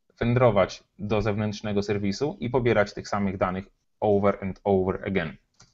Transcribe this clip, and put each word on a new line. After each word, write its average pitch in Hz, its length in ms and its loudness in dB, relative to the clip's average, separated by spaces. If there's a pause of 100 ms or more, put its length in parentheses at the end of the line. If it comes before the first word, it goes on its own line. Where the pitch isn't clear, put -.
(180)
wędrować 117 680 2 (140)
do 104 240 0
zewnętrznego 104 600 -2
serwisu 101 580 -4
i 120 100 -4
pobierać 113 440 2
tych - 140 -10
samych 101 300 -2
danych 95 260 -2 (360)
over 101 440 2
and 92 200 -8
over 95 440 0
again. 90 280 -2 (380)